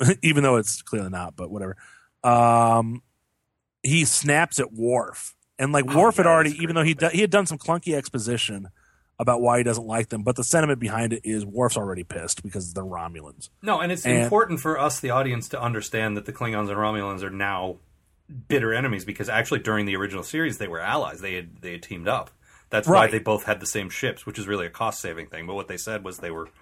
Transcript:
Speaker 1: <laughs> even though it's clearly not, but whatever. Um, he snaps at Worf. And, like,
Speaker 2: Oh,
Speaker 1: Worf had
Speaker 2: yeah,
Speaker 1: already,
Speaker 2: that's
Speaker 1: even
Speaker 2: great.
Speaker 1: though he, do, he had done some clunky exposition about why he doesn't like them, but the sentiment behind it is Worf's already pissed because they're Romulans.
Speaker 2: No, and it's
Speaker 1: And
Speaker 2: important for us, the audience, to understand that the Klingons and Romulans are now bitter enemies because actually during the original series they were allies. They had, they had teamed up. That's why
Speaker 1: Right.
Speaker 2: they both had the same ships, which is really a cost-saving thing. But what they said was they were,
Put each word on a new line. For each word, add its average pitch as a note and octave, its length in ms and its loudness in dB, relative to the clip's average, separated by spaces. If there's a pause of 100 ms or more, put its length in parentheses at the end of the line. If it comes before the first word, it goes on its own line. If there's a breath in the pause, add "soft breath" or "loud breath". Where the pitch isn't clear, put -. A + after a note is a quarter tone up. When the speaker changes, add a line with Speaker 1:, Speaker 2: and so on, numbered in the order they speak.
Speaker 1:
<laughs> - 180 4
even D3 220 4
though B2+ 120 6
it's - 260 0
clearly G2+ 260 -4
not, F2+ 260 -8
but F2 160 -10
whatever. F#2+ 260 -8 (460 soft breath)
Um, A#2 800 6 (800)
he D#3+ 220 4
snaps D3 560 2
at A2+ 120 -4
Worf. A#2 640 -2 (240)
And, C#3 140 0
like, C#3 160 4
Speaker 2:
Oh, C#3+ 100 2
Speaker 1:
Worf G#3+ 200 6
had F3 80 6
Speaker 2:
yeah, E3+ 60 8
Speaker 1:
already, D#3+ 180 6
Speaker 2:
that's D3 120 -6
Speaker 1:
even E3 140 0
Speaker 2:
great. E3 60 4
Speaker 1:
though D#3 40 4
he, D#3+ 80 4
do, D#3+ 220 2
he F#3+ 60 4
had G#3 80 2
done G3 160 4
some D#3+ 120 -4
clunky E3 360 -2
exposition A2+ 760 -4 (500)
about A#2+ 220 2
why A#2+ 180 4
he A#2+ 60 2
doesn't A#2 220 -2
like A2 220 -2
them, A2 140 -6
but B2 140 0
the B2+ 80 -4
sentiment D3+ 360 2
behind A2+ 320 -2
it A2+ 100 -4
is G#2+ 240 -4
Worf's A#2 300 0
already F#2+ 260 -4
pissed E2+ 400 -8
because F#2 300 -10
they're F#2+ 120 -8
Romulans. E2 640 -12 (120)
Speaker 2:
No, F#3+ 180 0
and F3 120 -2
it's C#3 140 -6
Speaker 1:
And B2 120 4
Speaker 2:
important F3 420 2
for D#3 180 -2
us, C#3+ 220 0
the B2+ 100 -4
audience, B2 400 -2
to C3 100 -8
understand A2 560 -2
that G#2 80 -8
the A2 80 -10
Klingons G#2+ 380 -4
and G2+ 80 -4
Romulans G2+ 440 -2
are G2 80 -8
now F#2+ 460 -4 (720)
bitter A2+ 240 2
enemies A2+ 320 -2
because G2+ 240 -8
actually A2+ 320 0
during G#2+ 260 -2
the G2 100 -2
original F#2+ 280 -4
series D#3 340 -4
they G2+ 100 -8
were E2 120 -8
allies. F#2 400 -4
They F#2+ 140 -6
had, E2+ 260 -10
they F2 120 -12
had F2 100 -12
teamed F2 260 -8
up. A2+ 220 -2 (400 soft breath)
That's G#2+ 180 0
why F3 140 8
Speaker 1:
Right. A2 80 4
Speaker 2:
they A2 80 2
both G#2+ 260 0
had G#2+ 160 0
the F2 60 -10
same G2 240 -6
ships, - 340 -6
which G#2 140 -12
is G2 100 -8
really F#2+ 180 -2
a E2+ 40 -10
cost-saving E2+ 560 -6
thing. E2 200 -12
But F#2+ 80 -8
what G2 140 -8
they F#2 80 -10
said G#2+ 260 -8
was F#2 160 -12
they F2 120 -8
were, D#2+ 180 -10 (140 soft breath)